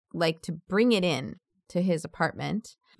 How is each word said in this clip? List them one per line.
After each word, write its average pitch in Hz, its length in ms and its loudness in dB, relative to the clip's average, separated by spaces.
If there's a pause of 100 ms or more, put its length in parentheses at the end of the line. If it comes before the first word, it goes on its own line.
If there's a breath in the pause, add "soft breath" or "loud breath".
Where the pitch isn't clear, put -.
(140)
like, 165 280 0
to 180 100 -6
bring 208 400 2
it 196 120 4
in 151 320 -2 (320)
to 180 140 -2
his 175 220 0
apartment. - 720 -4 (240)